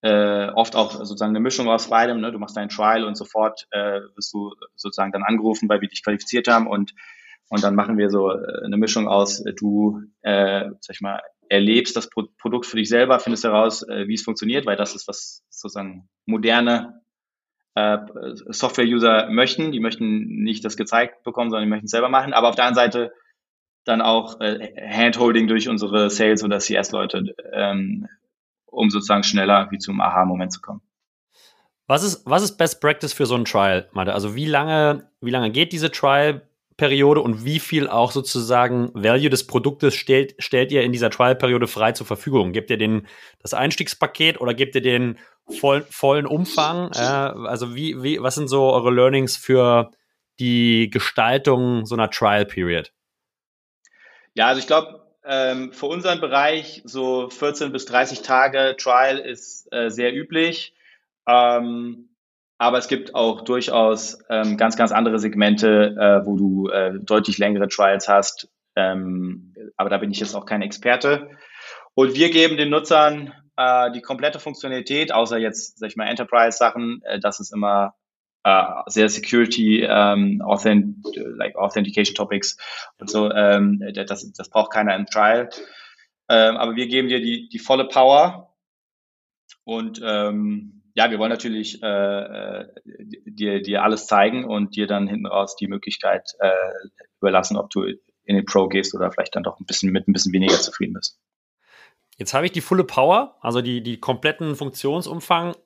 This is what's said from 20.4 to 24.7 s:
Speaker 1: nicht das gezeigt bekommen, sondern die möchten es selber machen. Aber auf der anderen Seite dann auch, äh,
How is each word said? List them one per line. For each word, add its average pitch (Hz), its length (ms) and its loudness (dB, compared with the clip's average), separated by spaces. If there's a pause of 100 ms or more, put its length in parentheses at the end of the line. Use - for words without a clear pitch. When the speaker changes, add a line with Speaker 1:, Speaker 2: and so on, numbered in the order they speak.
Speaker 1:
nicht 107 220 -4
das 107 120 -6
gezeigt 117 460 -2
bekommen, 120 280 -4
sondern 107 160 -2
die 107 40 0
möchten 107 160 -4
es 104 60 -10
selber 117 160 0
machen. 135 240 0
Aber 117 160 4
auf 117 80 0
der 123 100 2
anderen 123 240 4
Seite 117 220 -4 (720)
dann 113 180 0
auch, 113 380 0
äh, 107 320 -6 (160)